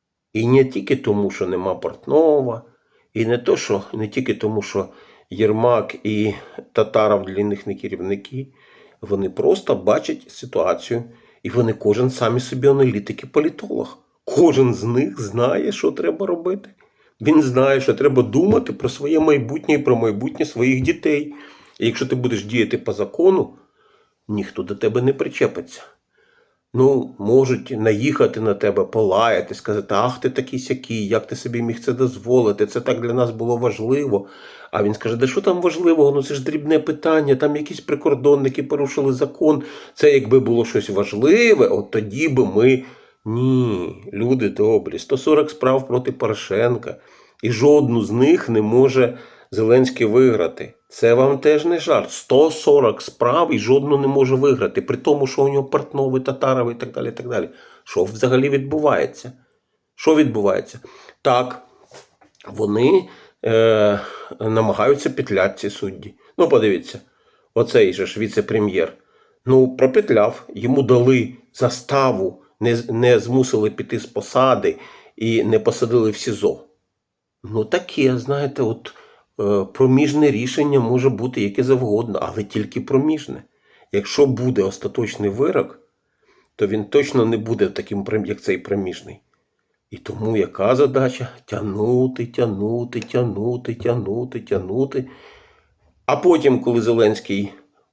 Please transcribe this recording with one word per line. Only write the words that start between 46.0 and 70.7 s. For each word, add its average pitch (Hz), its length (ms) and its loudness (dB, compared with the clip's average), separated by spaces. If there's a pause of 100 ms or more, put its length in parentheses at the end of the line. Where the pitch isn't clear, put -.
Порошенка, 110 840 -4 (480)
і 117 80 -2
жодну 120 500 4
з 101 100 -4
них 135 380 2
не 110 120 2
може 123 560 2 (340)
Зеленський 120 560 2
виграти. 107 640 2 (160)
Це 117 240 4
вам 135 240 4
теж 151 280 2
не 170 140 0
жарт. 143 320 0
Сто 151 400 2
сорок 143 500 2
справ 151 520 0
і 107 60 0
жодну 135 380 2
не 139 100 0
може 135 280 2
виграти, 127 460 0
при 127 160 -6
тому, 143 300 0
що 139 160 0
у 139 60 2
нього 139 140 0
Портнови, 135 560 -2
Татарови 131 520 -2
і 117 40 -8
так 117 160 -12
далі, 123 160 -8
і 113 40 -8
так 123 180 -12
далі. 95 200 -4 (340)
Що 90 200 -2
взагалі 127 460 0
відбувається? 135 800 -2 (640)
Що 160 200 2
відбувається? 110 640 0 (420)
Так, 127 420 0 (840)
вони, 110 640 0 (360)
е, 110 540 4 (400)
намагаються 110 720 0
петляти, 98 480 -2
ці 101 120 -6
судді. - 440 -12 (240)
Ну, 180 120 4
подивіться, 104 500 2 (540)
оцей 107 400 4
же 92 120 -4
ж - 140 -10
віце-прем'єр. 104 760 -2 (520)
Ну, 131 300 4
пропетляв, 127 800 2
йому 127 280 0